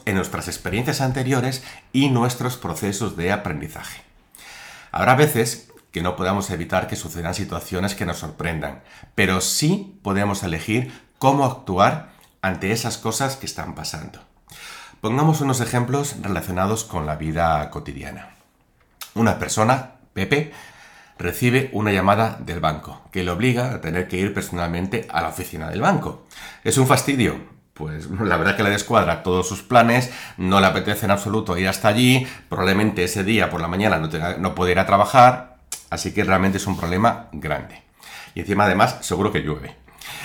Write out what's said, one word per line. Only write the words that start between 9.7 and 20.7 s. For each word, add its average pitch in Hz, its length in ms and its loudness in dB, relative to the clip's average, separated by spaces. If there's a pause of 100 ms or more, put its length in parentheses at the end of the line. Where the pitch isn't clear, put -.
podemos 101 400 0
elegir 107 500 -2 (260)
cómo 139 280 4
actuar 123 640 0 (320)
ante 92 280 -2
esas 113 280 -2
cosas 131 380 -2
que - 100 -14
están 80 280 -10
pasando. - 460 -10 (800)
Pongamos 147 400 2
unos 135 200 0
ejemplos 127 600 -2
relacionados 98 640 -2
con 80 220 -6
la 78 100 -4
vida 78 540 0
cotidiana. 71 640 -12 (800)
Una 104 240 2
persona, 113 540 0 (200)
Pepe, 143 400 -2 (640)